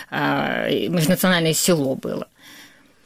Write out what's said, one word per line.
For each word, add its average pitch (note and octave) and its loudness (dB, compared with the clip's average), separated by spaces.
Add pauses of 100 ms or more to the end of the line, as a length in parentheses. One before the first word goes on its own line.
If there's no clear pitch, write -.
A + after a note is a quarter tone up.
(100)
а, C#3+ -2
межнациональное E3 2
село C#3 2
было. - -8 (760)